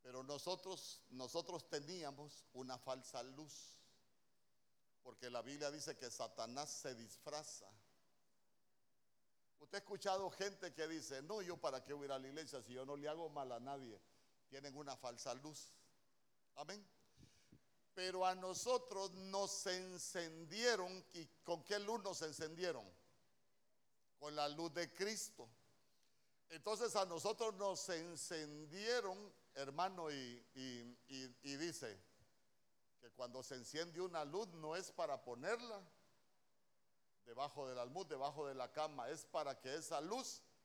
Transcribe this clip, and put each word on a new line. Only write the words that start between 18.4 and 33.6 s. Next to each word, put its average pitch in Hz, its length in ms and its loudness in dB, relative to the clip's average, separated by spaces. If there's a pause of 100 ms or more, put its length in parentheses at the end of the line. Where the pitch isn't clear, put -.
nos 190 560 2
encendieron. 180 1500 2
¿Y 165 120 -6 (180)
con 170 200 0
qué 208 160 2
luz 208 240 2
nos 180 200 0
encendieron? 156 680 0 (1300)
Con 147 180 -6
la 147 140 6
luz 156 240 0
de 170 200 2
Cristo. 190 540 0 (1000)
Entonces 208 460 4
a 196 100 10
nosotros 170 480 4
nos 190 360 2
encendieron, 175 1400 0 (200)
hermano, 160 580 0
y, 120 420 -4
y, 123 440 -6 (100)
y, 131 360 -8
y 139 140 -4
dice 139 420 -2 (1000)
que 120 120 -16
cuando 123 300 -4
se 131 140 -4
enciende 156 460 -2